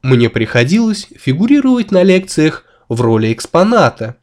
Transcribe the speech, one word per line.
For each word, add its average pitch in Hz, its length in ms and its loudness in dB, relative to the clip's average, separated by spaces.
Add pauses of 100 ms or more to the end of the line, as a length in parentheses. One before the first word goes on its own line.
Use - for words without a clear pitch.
мне 127 260 2
приходилось 185 880 -2
фигурировать 247 760 0
на 185 100 2
лекциях 185 640 0 (240)
в 117 100 -6
роли 113 320 0
экспоната 160 920 -2